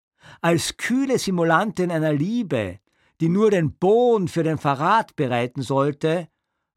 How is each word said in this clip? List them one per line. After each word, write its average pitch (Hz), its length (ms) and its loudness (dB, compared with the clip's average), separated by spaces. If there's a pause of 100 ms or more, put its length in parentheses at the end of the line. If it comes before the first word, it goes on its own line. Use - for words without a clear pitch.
(420)
Als - 360 -2
kühle 262 400 0
Simulantin 175 760 0
einer 156 220 0
Liebe, 147 640 -4 (400)
die 160 100 2
nur 202 220 4
den 165 260 2
Boden 220 500 2
für 170 160 -2
den 156 140 -2
Verrat 151 580 0
bereiten 123 460 -2
sollte, 147 680 -2 (500)